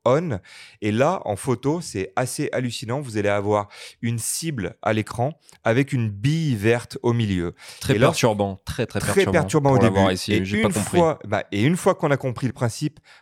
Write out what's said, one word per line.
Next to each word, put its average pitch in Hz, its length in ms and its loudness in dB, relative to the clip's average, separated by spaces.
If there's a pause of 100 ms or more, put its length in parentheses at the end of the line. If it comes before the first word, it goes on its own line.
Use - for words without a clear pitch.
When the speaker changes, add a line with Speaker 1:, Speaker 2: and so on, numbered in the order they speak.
Speaker 1:
on 135 340 2 (400)
et 104 100 0
là, 139 360 2
en 104 100 -2
photo, 139 460 -2
c'est 95 340 -8
assez 131 360 -2
hallucinant. 123 500 -4
Vous 113 160 -6
allez 101 100 2
avoir 101 400 2 (320)
une 117 180 -2
cible 120 600 -6
à 110 140 0
l'écran 117 440 -4 (240)
avec 127 300 2
une 117 160 0
bille 135 480 0
verte 113 460 0
au 120 100 2
milieu. 95 420 0 (260)
Speaker 2:
Très 117 160 2
Speaker 1:
Et - 20 2
là, 127 80 6
Speaker 2:
perturbant, 101 580 0
très, - 220 -4
très 101 140 -6
Speaker 1:
très 101 120 -2
Speaker 2:
perturbant 98 200 2
Speaker 1:
perturbant 139 420 2
Speaker 2:
pour 123 60 4
Speaker 1:
au - 20 4
Speaker 2:
l'avoir 95 220 2
Speaker 1:
début. 95 100 2
Speaker 2:
essayé, 104 240 0
Speaker 1:
Et 95 80 0
Speaker 2:
j'ai 208 160 -2
pas 220 60 2
Speaker 1:
une - 60 -2
Speaker 2:
compris. 104 240 -2
Speaker 1:
fois, 160 280 4
bah, 104 260 -2
et 101 100 0
une 165 140 2
fois 185 180 2
qu'on 156 160 -2
a 139 60 2
compris 131 300 -4
le 110 80 -6
principe, 131 460 -4 (220)